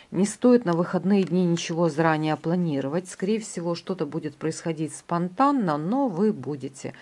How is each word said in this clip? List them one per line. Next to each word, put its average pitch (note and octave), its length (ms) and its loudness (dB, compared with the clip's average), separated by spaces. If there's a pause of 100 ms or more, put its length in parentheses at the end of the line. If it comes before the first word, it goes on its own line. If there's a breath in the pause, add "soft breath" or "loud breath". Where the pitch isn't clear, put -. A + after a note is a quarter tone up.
(100)
Не F#3 140 2
стоит A#3+ 400 4
на F3 80 2
выходные F3 500 2
дни F3+ 220 2
ничего E3+ 460 2
заранее D#3 460 2
планировать. E3 760 -2
Скорее G#3+ 300 -2
всего, F3 340 -6
что-то E3+ 320 -6
будет D3 300 -8
происходить D#3 600 -4
спонтанно, F3+ 800 0
но A#3 320 0
вы G3+ 240 2
будете C3+ 680 -8